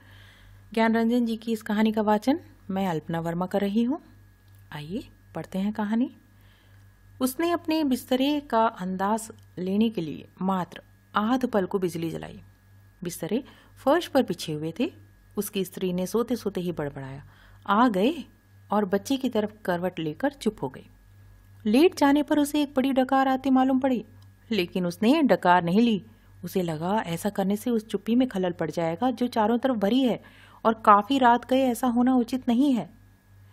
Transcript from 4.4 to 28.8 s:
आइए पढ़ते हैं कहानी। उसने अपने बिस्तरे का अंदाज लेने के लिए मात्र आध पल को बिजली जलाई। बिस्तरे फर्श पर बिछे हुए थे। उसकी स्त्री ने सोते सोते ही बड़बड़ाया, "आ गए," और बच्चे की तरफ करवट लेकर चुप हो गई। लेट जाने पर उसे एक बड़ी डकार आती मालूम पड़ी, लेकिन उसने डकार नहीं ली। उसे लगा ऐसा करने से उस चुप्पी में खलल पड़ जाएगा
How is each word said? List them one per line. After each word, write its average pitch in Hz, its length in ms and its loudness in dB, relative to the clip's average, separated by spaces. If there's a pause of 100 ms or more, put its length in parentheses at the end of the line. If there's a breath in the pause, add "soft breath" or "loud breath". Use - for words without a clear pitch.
आइए 156 360 -10 (260)
पढ़ते 165 240 -8
हैं 202 140 -2
कहानी। 220 380 -2 (1080 soft breath)
उसने 294 300 -2
अपने 320 340 -2
बिस्तरे 262 560 0
का 226 260 0
अंदाज 196 640 -4 (280)
लेने 202 320 0
के 220 100 -6
लिए - 280 -10 (140)
मात्र 185 400 -4 (320)
आध 240 320 0
पल 190 200 0
को 202 120 -2
बिजली 165 320 -4
जलाई। 156 320 -12 (600)
बिस्तरे 175 400 -6 (320 loud breath)
फर्श 330 300 2
पर 262 160 2
बिछे - 300 -6
हुए 156 280 -6
थे। 349 120 -2 (440)
उसकी 202 280 -4
स्त्री 185 280 -6
ने 180 140 -2
सोते 233 300 -2
सोते 196 240 -6
ही 175 120 -4
बड़बड़ाया, 139 520 -8 (420 soft breath)
"आ 240 220 4
गए," 233 360 0 (460)
और 208 140 2
बच्चे 202 320 -2
की 262 120 -2
तरफ 214 240 -2 (120)
करवट 180 340 -2
लेकर 160 340 -4
चुप 214 300 -4
हो 139 60 -4
गई। - 180 -18 (800)
लेट 277 300 4
जाने 285 260 4
पर 302 160 0
उसे 294 240 0
एक 285 140 -4
बड़ी 262 160 0
डकार 262 360 2
आती 262 220 0
मालूम 262 280 4
पड़ी, 254 260 0 (460)
लेकिन 180 360 -2
उसने 233 360 2
डकार 180 400 4
नहीं 170 180 2
ली। 226 260 2 (380 soft breath)
उसे 180 180 -4
लगा 170 440 -2
ऐसा 170 240 -4
करने 196 260 -2
से 226 140 -4
उस 220 180 -2
चुप्पी 220 260 -2
में 254 140 2
खलल 180 240 -2
पड़ 165 180 -4
जाएगा 170 400 -2